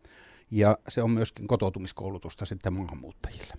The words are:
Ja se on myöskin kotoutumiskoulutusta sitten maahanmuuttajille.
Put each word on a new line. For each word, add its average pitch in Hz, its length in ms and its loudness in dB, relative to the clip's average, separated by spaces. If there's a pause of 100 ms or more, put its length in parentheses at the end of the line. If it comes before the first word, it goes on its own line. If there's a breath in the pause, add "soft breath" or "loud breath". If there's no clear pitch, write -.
(520 soft breath)
Ja 107 240 8 (100)
se - 160 -2
on 117 80 4
myöskin 110 360 0
kotoutumiskoulutusta 95 960 -2
sitten 92 280 -4
maahanmuuttajille. - 840 -8